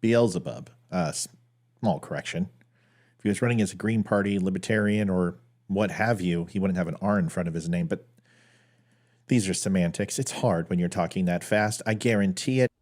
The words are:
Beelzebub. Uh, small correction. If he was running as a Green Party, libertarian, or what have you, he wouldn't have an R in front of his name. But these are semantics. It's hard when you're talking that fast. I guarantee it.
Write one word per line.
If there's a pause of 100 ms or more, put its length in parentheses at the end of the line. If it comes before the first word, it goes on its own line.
Beelzebub. (200)
Uh, (680)
small
correction. (720)
If
he
was
running
as
a
Green
Party,
libertarian,
or (300)
what
have
you,
he
wouldn't
have
an
R
in
front
of
his
name.
But (1200)
these
are
semantics.
It's
hard
when
you're
talking
that
fast.
I
guarantee
it. (120)